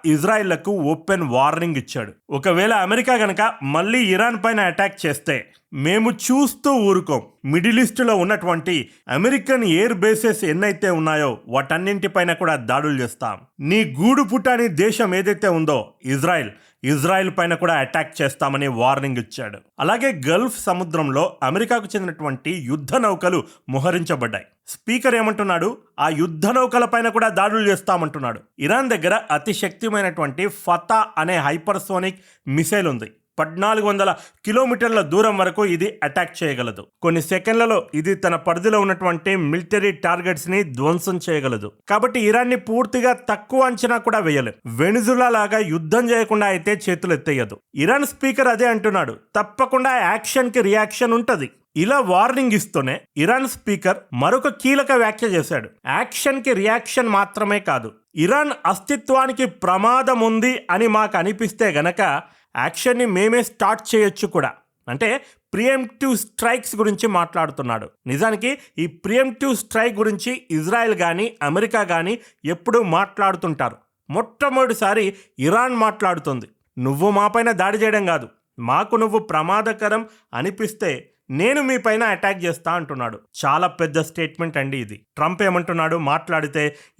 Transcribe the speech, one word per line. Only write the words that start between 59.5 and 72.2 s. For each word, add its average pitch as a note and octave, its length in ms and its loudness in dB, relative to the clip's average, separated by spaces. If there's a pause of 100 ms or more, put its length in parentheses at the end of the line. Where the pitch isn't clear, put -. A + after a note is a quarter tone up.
ఉంది A3+ 500 2
అని G3+ 160 2
మాకు G#3+ 320 2
అనిపిస్తే G#3 480 0
గనక E3 560 0 (340)
యాక్షన్ని A#3+ 500 0
మేమే A3 360 2
స్టార్ట్ A3 520 -2
చేయొచ్చు G3+ 340 2
కూడా. D3 240 0 (360)
అంటే A3 320 -2 (320)
ప్రీఎంప్టివ్ B3+ 640 0
స్ట్రైక్స్ - 600 -4
గురించి G#3 300 0
మాట్లాడుతున్నాడు. D#3 840 -2 (160)
నిజానికి A3 520 -2 (200)
ఈ E3 80 -2
ప్రీఎంప్టివ్ B3 720 -2
స్ట్రైక్ A3+ 400 -2
గురించి A3 540 -2
ఇజ్రాయెల్ G3+ 440 0
గాని F3+ 380 -2 (100)
అమెరికా G#3 380 0
గాని F3 380 -2 (260)